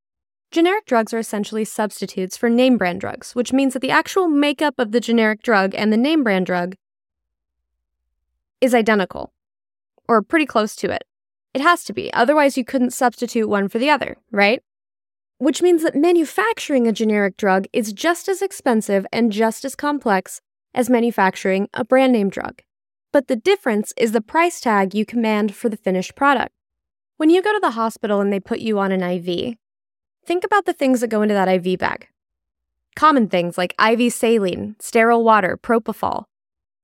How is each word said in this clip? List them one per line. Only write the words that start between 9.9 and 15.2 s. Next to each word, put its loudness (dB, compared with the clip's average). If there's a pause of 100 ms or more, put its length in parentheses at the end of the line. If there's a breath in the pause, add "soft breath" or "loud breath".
or 4
pretty 0
close -2
to -4
it. -6 (520)
It -4
has 2
to -10
be, -8
otherwise 2
you -2
couldn't -2
substitute -2
one -2
for -4
the 0
other, -2 (120)
right? 2 (800)